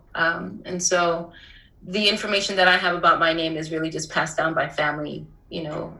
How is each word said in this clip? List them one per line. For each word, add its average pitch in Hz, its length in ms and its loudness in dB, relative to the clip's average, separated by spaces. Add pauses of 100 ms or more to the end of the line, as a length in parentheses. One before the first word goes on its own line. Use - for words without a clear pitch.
(160)
Um, 170 500 -2
and 180 160 -6
so 170 500 2 (560)
the 208 220 2
information 208 460 0
that 185 120 6
I 185 100 8
have 180 180 0
about 170 240 4
my 165 140 4
name 160 220 -2
is 156 160 -6
really 160 180 -2
just 156 220 -6
passed - 260 -2
down 160 180 2
by - 120 0
family, 151 580 -4 (240)
you 170 140 -8
know, 160 360 -8